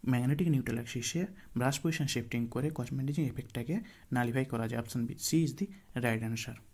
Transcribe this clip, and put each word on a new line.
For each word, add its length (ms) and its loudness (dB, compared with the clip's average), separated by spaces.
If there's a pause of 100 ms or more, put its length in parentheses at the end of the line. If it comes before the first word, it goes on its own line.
(120)
magnetic 380 4
neutral 260 2
axis-এ 500 -2 (320)
ব্রাশ 220 4
পজিশন 280 0
শিফটিং 400 -2
করে 220 -2
ক্রস 240 -4
ম্যাগনেটিক 340 0
এফেক্টটাকে 520 -4 (340)
নালিফাই 320 2
করা 220 -2
যায়। 140 -2
Option 260 -2
B, 20 -4
C 380 2
is 80 0
the 100 -2 (300)
right 340 2
answer. 260 -4 (180)